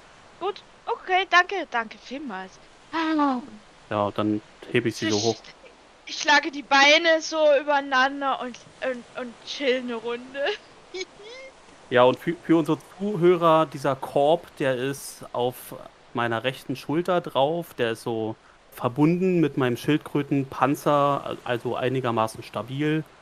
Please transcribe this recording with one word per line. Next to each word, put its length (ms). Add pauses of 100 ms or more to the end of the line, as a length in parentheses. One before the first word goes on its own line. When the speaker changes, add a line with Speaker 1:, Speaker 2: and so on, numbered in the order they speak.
(420)
Speaker 1:
Gut, 200 (260)
okay, 420
danke, 260 (160)
danke 320
vielmals. 480 (400)
Ah. 460 (520)
Speaker 2:
Ja, 220
dann 300 (300)
heb 140
ich 120
sie 120
so 80
Speaker 1:
Ich, 60
Speaker 2:
hoch. 120 (680)
Speaker 1:
ich 160
schlage 300
die 100
Beine 600
so 160 (220)
übereinander 840
und, 160 (280)
und, 360
und 120 (140)
chill 320
eine 160
Runde. 480 (500)
<laughs> 120 (880)
Speaker 2:
Ja, 120
und 160
für, 240
für 120
unsere 220 (220)
Zuhörer, 680
dieser 300
Korb, 500 (120)
der 180
ist 580
auf 220 (580)
meiner 300
rechten 320
Schulter 440
drauf, 540
der 200
ist 100
so 320 (400)
verbunden 640
mit 180
meinem 180
Schildkrötenpanzer, 1700
also 320
einigermaßen 680
stabil. 600 (180)